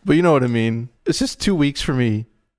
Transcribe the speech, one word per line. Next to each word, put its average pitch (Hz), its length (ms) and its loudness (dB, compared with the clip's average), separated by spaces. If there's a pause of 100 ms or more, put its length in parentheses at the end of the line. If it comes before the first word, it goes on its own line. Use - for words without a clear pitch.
But 143 120 2
you 170 80 4
know 175 100 4
what 135 100 2
I 127 40 0
mean. 117 420 -2 (160)
It's - 140 -2
just - 200 -4
two 202 140 0
weeks 143 280 -2
for 156 120 -4
me. 113 320 -2 (340)